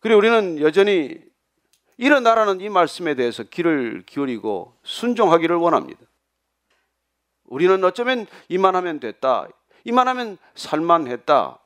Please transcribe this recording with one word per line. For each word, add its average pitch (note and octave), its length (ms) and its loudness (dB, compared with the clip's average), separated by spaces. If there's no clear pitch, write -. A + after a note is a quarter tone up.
그리고 A3 180 4
우리는 G3+ 420 2
여전히 D#3+ 600 0
일어나라는 A3+ 600 2
이 G3+ 80 -10
말씀에 F3 460 -2
대해서 A#2+ 300 -4
귀를 B2+ 640 -4
기울이고 A2 760 -8
순종하기를 F3 720 2
원합니다. E3 460 -2
우리는 F#3 400 0
어쩌면 A#3+ 420 -2
"이만하면 F3+ 500 0
됐다. A#2+ 480 -2
이만하면 B3 520 -2
살만했다. C#3+ 1080 0